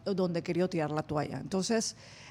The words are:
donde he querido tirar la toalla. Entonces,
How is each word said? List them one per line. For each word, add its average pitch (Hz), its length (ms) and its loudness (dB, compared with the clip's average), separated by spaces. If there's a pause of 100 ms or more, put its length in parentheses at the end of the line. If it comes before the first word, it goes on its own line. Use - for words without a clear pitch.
donde 180 340 2
he 156 40 -4
querido 180 260 2
tirar 160 200 0
la 151 140 0
toalla. 151 360 -2
Entonces, 190 560 0 (360)